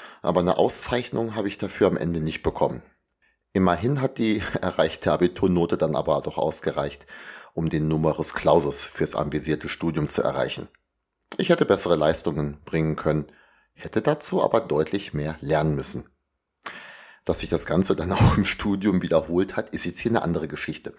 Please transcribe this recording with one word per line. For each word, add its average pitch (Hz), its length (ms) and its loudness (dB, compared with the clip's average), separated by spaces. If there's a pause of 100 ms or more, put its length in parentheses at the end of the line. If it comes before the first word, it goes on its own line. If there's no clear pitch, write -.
(220)
aber 90 180 2
eine 87 180 2
Auszeichnung 113 800 -2
habe 101 120 -2
ich 98 100 -8
dafür 101 280 2
am 85 100 4
Ende 82 240 -2
nicht 78 220 -4
bekommen. - 400 -2 (720)
Immerhin 95 480 2
hat 131 180 -2
die 110 320 2
<laughs> - 100 -2
erreichte 80 520 0
Abiturnote 87 680 2
dann 76 160 0
aber 71 260 0
doch - 160 -8
ausgereicht, 76 720 -4 (460)
um 82 180 -2
den 78 180 0
Numerus 78 460 0
Clausus 71 500 2
fürs - 300 -4
anvisierte 76 560 -4
Studium 78 400 -4
zu - 120 0
erreichen. - 460 -4 (720)
Ich 185 100 0
hätte 170 160 4
bessere 90 320 2
Leistungen 76 720 0
bringen 78 300 0
können, 76 360 -2 (400)
hätte - 300 -4
dazu 160 400 0
aber - 180 4
deutlich 80 540 -2
mehr 76 260 -4
lernen 78 340 2
müssen. - 320 -8 (1160)
Dass - 160 -2
sich 95 80 -6
das 82 160 -2
Ganze 90 320 2
dann 85 160 -4
<laughs> - 0 -
auch 104 240 6
im 101 80 4
Studium 98 560 0
wiederholt 85 560 2
hat, - 140 -4
ist - 160 -6
jetzt 87 140 -6
hier 117 100 -2
eine 113 100 2
andere 80 280 -2
Geschichte. - 500 -10